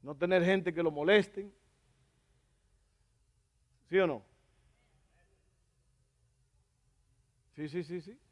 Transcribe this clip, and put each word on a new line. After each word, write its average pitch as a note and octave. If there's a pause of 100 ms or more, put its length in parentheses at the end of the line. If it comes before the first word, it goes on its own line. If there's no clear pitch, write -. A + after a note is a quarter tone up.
No C#3+
tener F3
gente F3+
que E3+
lo E3
molesten. G3 (2500)
¿Sí F3+
o F#3+
no? B2+ (3250)
Sí, D3+
sí, E3
sí, E3+
sí. G3+ (140)